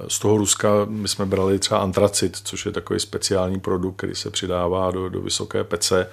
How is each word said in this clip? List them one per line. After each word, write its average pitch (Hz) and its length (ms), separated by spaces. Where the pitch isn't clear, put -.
Z - 100
toho 107 180
Ruska 104 320
my 107 200
jsme 101 180
brali 95 320
třeba 104 220
antracit, 98 640
což - 220
je 104 60
takový 92 280
speciální 95 600
produkt, 95 360
který 95 180
se - 160
přidává 90 600
do, 92 180
do 92 120
vysoké 98 440
pece. 92 480